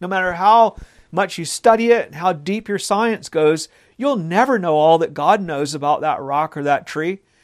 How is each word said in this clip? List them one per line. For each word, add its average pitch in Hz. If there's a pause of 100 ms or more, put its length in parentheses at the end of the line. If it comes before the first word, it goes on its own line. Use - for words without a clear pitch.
no 180
matter 185
how 214 (360)
much 190
you 170
study 226
it 226
and 143
how 180
deep 185
your 202
science 208
goes, 156 (280)
you'll 269
never 214
know 170
all 160
that 160
God 175
knows 151
about 143
that 147
rock 143
or 143
that 143
tree. 170 (240)